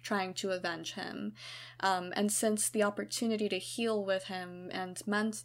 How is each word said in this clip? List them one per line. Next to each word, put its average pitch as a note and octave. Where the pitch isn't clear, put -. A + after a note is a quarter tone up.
trying F#3+
to G3
avenge F3
him. -
Um, F3+
and G#3
since G#3+
the G#3
opportunity G#3
to F#3
heal A3
with F#3+
him F3+
and F#3
mend G#3+